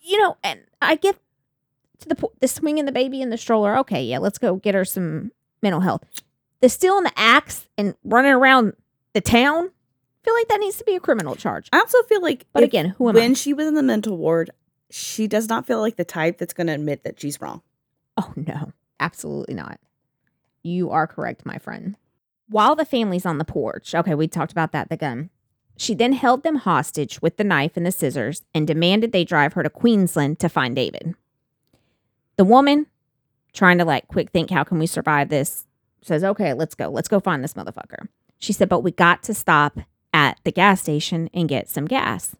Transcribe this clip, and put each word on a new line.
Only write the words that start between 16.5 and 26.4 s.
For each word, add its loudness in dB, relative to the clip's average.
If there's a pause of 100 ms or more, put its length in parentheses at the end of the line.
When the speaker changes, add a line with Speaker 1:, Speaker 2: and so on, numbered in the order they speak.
Speaker 2:
gonna -4
admit -6
that -12
she's -10
wrong. -12 (560)
Speaker 1:
Oh, -6
no. -8 (260)
Absolutely -8
not. -14 (840)
You -4
are 0
correct, -10
my -14
friend. -12 (520)
While 2
the -2
family's -2
on -2
the -4
porch, -8
okay, 0
we 0
talked -6
about -4
that, -6
the -6
gun. -8 (480)
She -4
then 2
held 2